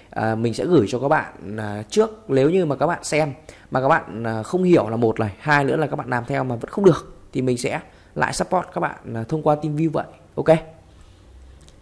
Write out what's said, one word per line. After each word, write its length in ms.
à, 260
mình 180
sẽ 120
gửi 240
cho 100
các 80
bạn, 500
à, 320
trước. 400
Nếu 200
như 160
mà 100
các 120
bạn 160
xem 300
mà 100
các 60
bạn, 360
à, 200
không 200
hiểu 260
là 60
một 240
này, 200
hai 240
nữa 120
là 120
các 80
bạn 140
làm 160
theo 180
mà 120
vẫn 140
không 160
được 280
thì 80
mình 160
sẽ 220
lại 180
support 400
các 80
bạn, 320
à, 160
thông 140
qua 120
TeamView 340
vậy. 160
Ok. 140